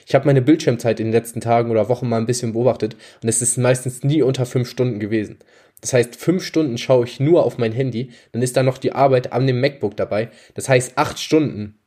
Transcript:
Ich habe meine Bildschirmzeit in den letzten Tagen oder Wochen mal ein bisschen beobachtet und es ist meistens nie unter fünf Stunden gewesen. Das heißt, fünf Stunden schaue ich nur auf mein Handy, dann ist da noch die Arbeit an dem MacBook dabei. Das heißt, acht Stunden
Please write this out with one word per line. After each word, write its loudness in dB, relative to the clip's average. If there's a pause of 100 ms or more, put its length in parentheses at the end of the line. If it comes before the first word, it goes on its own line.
Ich 0
habe 4
meine 4
Bildschirmzeit 2
in -2
den -2
letzten -2
Tagen 2
oder 2
Wochen -2
mal 0
ein -2
bisschen -4
beobachtet 0 (240)
und -2
es -2
ist -2
meistens 0
nie 2
unter 0
fünf -4
Stunden -4
gewesen. -4 (440)
Das -4
heißt, 2
fünf 0
Stunden -2
schaue 2
ich -10
nur 4
auf -2
mein 0
Handy, -4 (220)
dann -2
ist -2
da 2
noch 0
die -2
Arbeit 2
an 0
dem 0
MacBook -2
dabei. -4 (260)
Das -10
heißt, 2
acht -2
Stunden -2